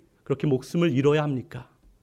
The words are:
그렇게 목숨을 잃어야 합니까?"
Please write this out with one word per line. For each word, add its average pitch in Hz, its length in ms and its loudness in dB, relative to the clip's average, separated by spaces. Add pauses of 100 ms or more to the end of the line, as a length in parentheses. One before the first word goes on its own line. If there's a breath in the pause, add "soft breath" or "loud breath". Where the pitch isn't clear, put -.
(220)
그렇게 143 240 -2
목숨을 151 460 0
잃어야 143 300 2
합니까?" 131 480 -8 (320)